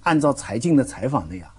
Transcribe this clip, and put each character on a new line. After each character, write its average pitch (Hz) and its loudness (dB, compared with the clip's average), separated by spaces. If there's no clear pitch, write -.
按 160 2
照 147 4
柴 - -8
静 165 2
的 131 4
采 101 -6
访 127 -4
那 92 -10
样， 90 -16